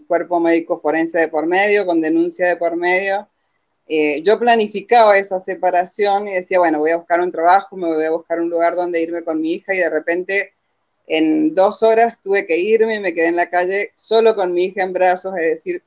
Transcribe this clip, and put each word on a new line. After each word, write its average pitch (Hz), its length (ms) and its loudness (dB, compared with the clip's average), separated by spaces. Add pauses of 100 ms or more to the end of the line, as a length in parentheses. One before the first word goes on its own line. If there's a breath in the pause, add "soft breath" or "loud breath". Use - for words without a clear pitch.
cuerpo 170 320 -2
médico 165 400 0
forense 165 400 -2
de 160 80 2
por 156 180 -4
medio, 202 400 2
con 170 160 0
denuncia 170 460 0
de 175 100 0
por 170 180 -2
medio. 196 520 -2 (600)
Eh, 151 360 0
yo 208 160 2
planificaba 220 760 2
esa 196 220 -4
separación 185 920 -2
y 190 40 -8
decía, 185 260 -2
"Bueno, 160 200 2
voy 156 120 0
a 170 60 0
buscar 170 240 -2
un 180 100 -2
trabajo, 175 460 2
me 175 100 -6
voy 156 180 -2
a 160 60 -2
buscar 165 280 -4
un 170 100 -2
lugar 170 260 0
donde 175 260 -2
irme 165 220 -6
con 160 180 -4
mi 160 120 -2
hija", 196 220 -6
y 185 40 0
de 165 100 0
repente 180 640 -4 (540)
en 160 480 0
dos 202 280 2
horas 226 380 4
tuve 196 260 -2
que 165 100 0
irme 220 380 2
y 208 60 -4
me 180 120 -4
quedé 170 140 0
en 170 80 0
la 175 140 -2
calle 185 460 -2
solo 220 400 2
con 185 180 -2
mi 175 120 0
hija 190 180 -2
en 185 100 -4
brazos, 185 440 0
es 165 100 -2
decir, 175 400 -6